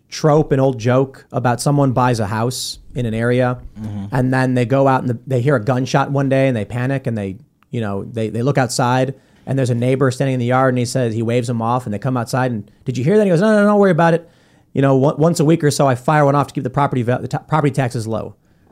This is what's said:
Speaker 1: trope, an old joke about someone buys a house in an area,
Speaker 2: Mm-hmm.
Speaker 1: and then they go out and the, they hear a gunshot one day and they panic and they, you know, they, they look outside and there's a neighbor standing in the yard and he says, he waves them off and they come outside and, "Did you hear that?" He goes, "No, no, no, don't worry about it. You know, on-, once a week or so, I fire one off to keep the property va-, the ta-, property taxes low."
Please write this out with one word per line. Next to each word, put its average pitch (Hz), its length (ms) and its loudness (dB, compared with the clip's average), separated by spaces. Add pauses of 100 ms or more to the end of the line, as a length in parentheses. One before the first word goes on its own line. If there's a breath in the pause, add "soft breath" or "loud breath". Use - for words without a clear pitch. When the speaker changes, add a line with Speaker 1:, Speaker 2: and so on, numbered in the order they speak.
Speaker 1:
trope, 151 460 2
an 135 80 2
old 135 180 0
joke 127 540 0
about 120 260 -2
someone 143 320 2
buys 123 300 0
a 107 40 -2
house 113 540 -6 (160)
in 127 100 -4
an 110 80 -4
area, 123 460 0 (180)
Speaker 2:
Mm-hmm. 104 280 -10 (100)
Speaker 1:
and 127 180 0
then 127 200 0
they 123 120 0
go 135 220 2
out 131 140 2
and 127 80 -4
the, 117 180 -4
they 127 140 -2
hear 139 160 2
a 110 60 -2
gunshot 131 480 -2
one 139 180 0
day 135 180 2
and 127 80 0
they 104 80 -4
panic 123 420 -4
and 117 120 -2
they, 98 200 -6 (320)
you 120 120 -6
know, 98 240 -4
they, 113 240 -6
they 110 140 -4
look 135 140 0
outside 127 560 0 (320 soft breath)
and 135 140 -2
there's 123 100 0
a 123 60 0
neighbor 131 340 0
standing 131 260 -2
in 127 40 -4
the 120 60 -2
yard 127 280 2
and 123 40 -2
he 123 80 0
says, 120 280 -2
he 113 80 -4
waves 117 260 -2
them 117 140 -4
off 120 240 -2
and 107 80 -6
they 101 60 -6
come 131 160 -4
outside 127 360 -2
and, 107 200 -8 (140 soft breath)
"Did 123 120 -4
you 127 60 -4
hear 190 140 2
that?" 214 80 4
He 196 40 2
goes, 170 120 4
"No, 214 100 4
no, 214 120 4
no, 202 40 6
don't 208 120 4
worry 196 120 6
about 165 220 4
it. - 160 -4 (440 soft breath)
You - 80 0
know, 135 220 4
on-, 147 140 2
once 160 240 2
a 147 40 4
week 160 200 2
or 143 60 4
so, 143 160 2
I 127 80 2
fire 151 280 2
one 139 120 4
off 139 120 2
to - 60 -20
keep 143 100 -6
the 127 60 -4
property 135 340 0
va-, 123 180 0
the 123 60 -8
ta-, - 120 -4
property 151 320 0
taxes 120 360 -4
low." - 280 -6 (360 soft breath)